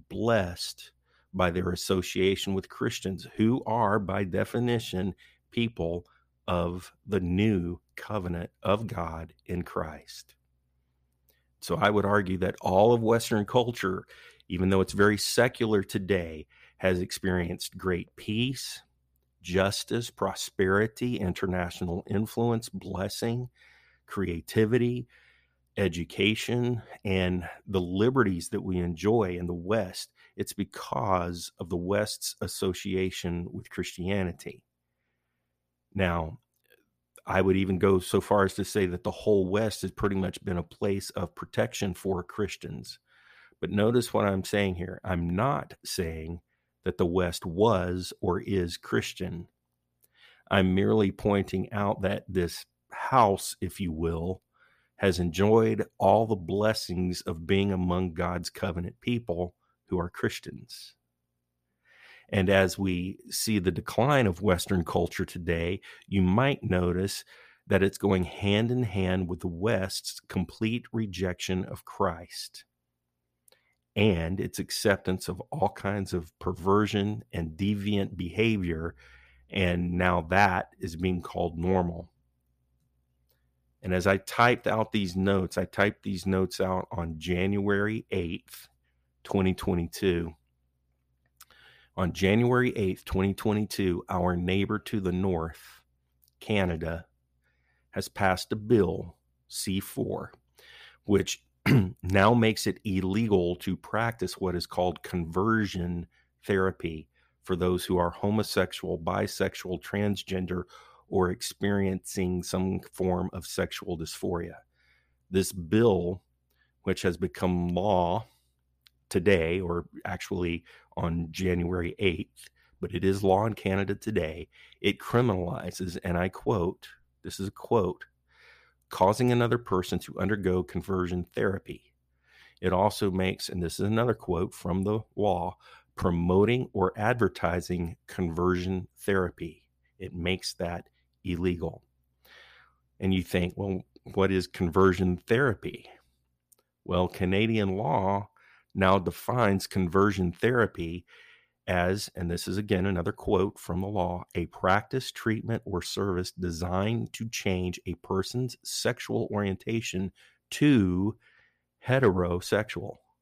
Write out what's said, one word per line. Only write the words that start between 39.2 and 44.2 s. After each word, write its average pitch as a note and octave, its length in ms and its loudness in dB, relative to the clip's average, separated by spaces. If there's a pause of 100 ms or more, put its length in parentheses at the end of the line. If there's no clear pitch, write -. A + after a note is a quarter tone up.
West G#2 320 0
has F#2 100 -6
pretty G2 240 -2
much F#2+ 300 -4
been F#2 120 -2
a E2+ 60 -4
place G2 460 -4
of F#2 260 -8
protection A2 580 -2
for F#2 300 -4
Christians. - 760 -8 (600)
But - 100 -4
notice A2+ 440 2
what G#2+ 120 2